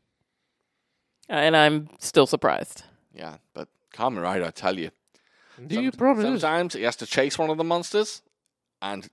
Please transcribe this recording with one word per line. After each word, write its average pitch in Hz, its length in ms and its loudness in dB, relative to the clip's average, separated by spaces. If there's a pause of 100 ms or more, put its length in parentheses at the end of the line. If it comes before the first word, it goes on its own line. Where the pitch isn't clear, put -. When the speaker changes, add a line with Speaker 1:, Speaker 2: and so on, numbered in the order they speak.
(1300)
Speaker 1:
And 160 280 2
I'm 151 320 4 (100)
still - 280 4
surprised. - 560 -2 (320)
Speaker 2:
Yeah, 78 220 -16 (180)
but 76 140 -14 (260)
Kamen 110 280 -2
Rider, 90 220 -2
I 82 60 -6
tell 95 280 -2
you. 80 120 -6 (760)
Speaker 3:
Do 175 140 -4
you 262 100 0
Speaker 2:
Some-, 247 80 -6
Speaker 3:
promise? 240 260 4
Speaker 2:
sometimes 175 500 0
he 98 80 -6
has - 140 0
to 113 100 -12
chase 135 320 0
one 160 120 0
of 156 80 -2
the 165 60 0
monsters. 175 580 -2 (600)
And 98 300 -8